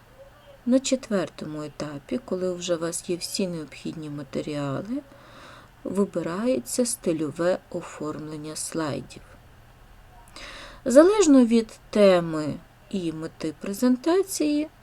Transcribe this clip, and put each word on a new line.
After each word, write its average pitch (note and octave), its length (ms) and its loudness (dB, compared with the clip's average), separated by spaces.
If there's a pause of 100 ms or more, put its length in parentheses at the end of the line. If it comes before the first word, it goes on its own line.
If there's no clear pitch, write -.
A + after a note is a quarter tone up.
(680)
На B3+ 140 4
четвертому E3 800 -4
етапі, D3 640 -8
коли F#3 300 -4
вже F3 220 -2
у - 20 -6
вас E3+ 320 -6
є F3 60 0
всі F3+ 320 -4
необхідні D#3 600 -10
матеріали, D3 920 -6 (840)
вибирається G3+ 1000 -2
стильове E3+ 720 -2 (120)
оформлення D#3 880 -10
слайдів. - 680 -6 (1600)
Залежно D#4 600 8
від A3+ 240 4 (220)
теми E3 640 4 (360)
і E3+ 220 -4
мети D#3+ 480 -8
презентації, D4 1080 0 (140)